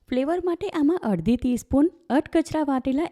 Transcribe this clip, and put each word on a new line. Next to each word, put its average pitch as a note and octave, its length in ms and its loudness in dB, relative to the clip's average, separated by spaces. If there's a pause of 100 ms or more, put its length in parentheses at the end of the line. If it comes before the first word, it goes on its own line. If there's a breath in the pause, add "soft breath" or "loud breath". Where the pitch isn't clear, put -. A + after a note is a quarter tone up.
ફ્લેવર C#4 360 0
માટે F4 220 -2
આમાં D#4+ 420 0
અડધી G3 320 0
ટીસ્પૂન B3+ 440 2 (300)
અધકચરા D#4 540 0
વાટેલા C4+ 420 -2